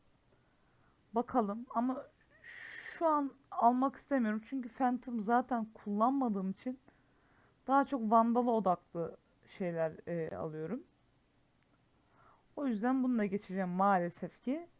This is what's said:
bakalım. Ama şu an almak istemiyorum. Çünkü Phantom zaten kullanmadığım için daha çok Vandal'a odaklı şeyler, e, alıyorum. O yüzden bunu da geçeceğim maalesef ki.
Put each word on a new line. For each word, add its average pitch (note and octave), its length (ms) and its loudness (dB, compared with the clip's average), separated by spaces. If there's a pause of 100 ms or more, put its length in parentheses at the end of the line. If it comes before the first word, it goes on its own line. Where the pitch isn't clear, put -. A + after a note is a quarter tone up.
(1120)
bakalım. A#3 560 -2
Ama B3+ 360 -2 (380)
şu - 640 -6
an D4 240 2 (200)
almak B3+ 440 4
istemiyorum. A3 500 0
Çünkü B3+ 240 -6
Phantom B3 540 -2
zaten A#3+ 500 0
kullanmadığım G#3+ 760 0
için B3+ 280 -8 (880)
daha C4+ 180 4
çok A3+ 260 -2
Vandal'a A#3 400 4
odaklı F3+ 680 0 (400)
şeyler, E3 500 -4
e, E3+ 300 -6
alıyorum. E3 460 -6 (1700)
O C#4+ 120 -2
yüzden B3 360 0
bunu B3+ 140 2
da G#3 80 2
geçeceğim F#3 440 -4
maalesef F3+ 760 0
ki. D#4+ 240 -4 (120)